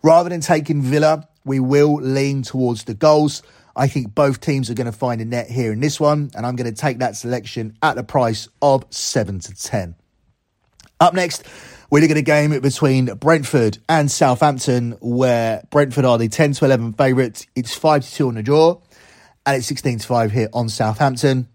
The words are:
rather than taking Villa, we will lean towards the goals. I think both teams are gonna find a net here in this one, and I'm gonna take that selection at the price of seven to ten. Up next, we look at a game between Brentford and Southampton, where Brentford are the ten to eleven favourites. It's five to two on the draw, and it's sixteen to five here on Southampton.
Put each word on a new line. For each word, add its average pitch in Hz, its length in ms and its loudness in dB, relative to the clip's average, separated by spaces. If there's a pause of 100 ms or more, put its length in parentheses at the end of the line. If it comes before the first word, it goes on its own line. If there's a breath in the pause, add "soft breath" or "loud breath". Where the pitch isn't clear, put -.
rather 170 280 6
than 175 100 -6
taking 151 420 0
Villa, 151 460 2 (160)
we 135 160 -2
will 143 360 4
lean 139 460 -2
towards 123 440 -4
the 117 80 -8
goals. 151 500 2 (320 soft breath)
I 139 120 0
think 120 280 -6
both 139 240 0
teams 135 300 -4
are 117 60 -6
gonna 120 180 -6
find 120 260 -4
a 110 60 -8
net 120 260 -6
here 117 220 -2
in 110 80 -4
this 147 180 -2
one, 147 360 0
and 117 100 -8
I'm 123 100 -4
gonna 120 160 -6
take 123 280 -4
that 117 180 -4
selection 117 680 -8
at 151 140 0
the 123 80 -8
price 113 420 -2 (140)
of 135 300 2
seven 98 480 -4
to - 140 -16
ten. 90 420 -8 (1040)
Up 170 120 6
next, 175 300 -4 (480 loud breath)
we 147 100 6
look 160 80 4
at 156 80 2
a 147 40 2
game 151 400 2
between 131 440 2
Brentford 123 720 0 (100)
and 151 220 2
Southampton, 127 920 0
where 120 680 0
Brentford 143 360 2
are 120 120 4
the 117 120 0
ten 147 240 0
to 143 120 0
eleven 117 280 0
favourites. 131 600 0
It's 123 220 -6
five 151 280 2
to - 80 -16
two 139 180 -2
on 113 60 -6
the 110 80 -8
draw, 156 360 2 (680 soft breath)
and 139 120 0
it's 120 100 -6
sixteen 127 320 -4
to - 80 -12
five 113 240 0
here 110 220 -2
on 117 160 -2
Southampton. 127 840 0